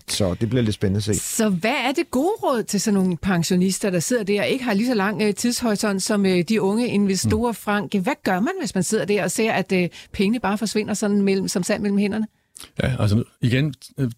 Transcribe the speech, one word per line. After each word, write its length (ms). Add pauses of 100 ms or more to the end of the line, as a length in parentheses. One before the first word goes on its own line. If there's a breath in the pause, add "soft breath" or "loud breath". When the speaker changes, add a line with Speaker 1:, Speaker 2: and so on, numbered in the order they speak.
Speaker 1:
så 320
det 80
bliver 140
lidt 120
spændende 240
at 40
se. 120
Speaker 2:
Så 340
hvad 260 (140)
er 40
det 180
gode 220 (100)
råd 200
til 180
sådan 200
nogle 160
pensionister, 760
der 100
sidder 220
der 200
og 60
ikke 160
har 100
lige 120
så 80
lang, 280
øh, 120
tidshorisont 680
som, 240
øh, 220
de 140
unge 260
investorer, 640
Speaker 3:
Mm. 40
Speaker 2:
Frank? 400
Hvad 200 (100)
gør 160
man, 200
hvis 140
man 100
sidder 200
der 200
og 60
ser, 220
at, 200
øh, 160 (240 loud breath)
pengene 280
bare 180
forsvinder 360
sådan 280
mellem, 260
som 140
sand 200
mellem 160
hænderne? 280 (560 loud breath)
Speaker 3:
Ja, 160
altså 260 (160)
igen, 340 (440)